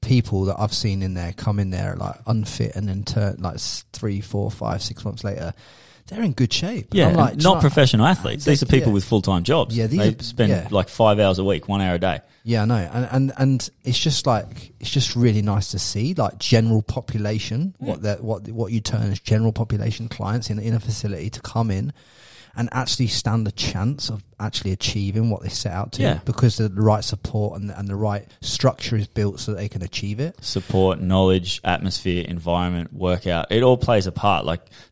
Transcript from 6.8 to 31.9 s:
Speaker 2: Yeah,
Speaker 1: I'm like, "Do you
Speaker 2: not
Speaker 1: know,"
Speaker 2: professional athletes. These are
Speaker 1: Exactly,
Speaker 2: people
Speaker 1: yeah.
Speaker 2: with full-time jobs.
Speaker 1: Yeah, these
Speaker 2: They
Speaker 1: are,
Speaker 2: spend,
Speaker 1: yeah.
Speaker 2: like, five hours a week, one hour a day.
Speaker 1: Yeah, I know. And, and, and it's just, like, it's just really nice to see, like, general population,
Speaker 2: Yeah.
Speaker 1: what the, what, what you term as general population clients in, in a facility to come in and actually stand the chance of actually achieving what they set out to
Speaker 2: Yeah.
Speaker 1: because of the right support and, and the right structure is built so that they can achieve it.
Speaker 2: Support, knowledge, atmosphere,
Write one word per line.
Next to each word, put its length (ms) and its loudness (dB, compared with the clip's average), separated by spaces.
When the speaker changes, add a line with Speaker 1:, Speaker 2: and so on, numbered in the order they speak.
Speaker 2:
Yeah, 160 6
Speaker 1:
I'm 60 6
like, 220 4
"Do 60 2
you 80 -
Speaker 2:
not 60 6
Speaker 1:
know," 40 -2
Speaker 2:
professional 460 6
athletes. 400 0
These 160 4
are 20 2
Speaker 1:
Exactly, 140 6
Speaker 2:
people 120 4
Speaker 1:
yeah. 40 4
Speaker 2:
with 100 2
full-time 400 2
jobs. 320 0
Speaker 1:
Yeah, 120 0
these 120 0
Speaker 2:
They 140 4
Speaker 1:
are, 80 -10
Speaker 2:
spend, 280 0
Speaker 1:
yeah. 200 0
Speaker 2:
like, 180 2
five 320 4
hours 180 4
a 60 -2
week, 240 0
one 140 0
hour 140 2
a 20 -4
day. 220 0
Speaker 1:
Yeah, 180 2
I 20 2
know. 120 4
And, 360 -2
and, 240 2
and 340 0
it's 140 0
just, 280 0
like, 540 -2
it's 100 -10
just 240 0
really 280 4
nice 300 0
to 60 -4
see, 360 -2
like, 240 -2
general 420 4
population, 1000 -4
Speaker 2:
Yeah. 120 -10
Speaker 1:
what 120 -6
the, 140 0
what, 320 -6
what 240 -4
you 80 0
term 320 -2
as 80 -4
general 320 2
population 560 -4
clients 400 -4
in, 100 -4
in 140 -2
a 80 2
facility 480 -6
to 140 -10
come 280 -2
in 220 -2
and 160 -2
actually 340 -2
stand 400 0
the 60 -2
chance 580 -4
of 140 -8
actually 320 -4
achieving 580 0
what 120 -2
they 60 -8
set 240 -6
out 200 -6
to 100 -2
Speaker 2:
Yeah. 220 2
Speaker 1:
because 340 2
of 160 0
the 80 -2
right 220 4
support 560 -4
and, 100 -6
and 160 -8
the 80 -4
right 320 -2
structure 560 -2
is 100 0
built 320 -2
so 140 -6
that 60 -6
they 100 -6
can 140 -8
achieve 360 -6
it. 260 -6
Speaker 2:
Support, 560 2
knowledge, 600 4
atmosphere, 640 -2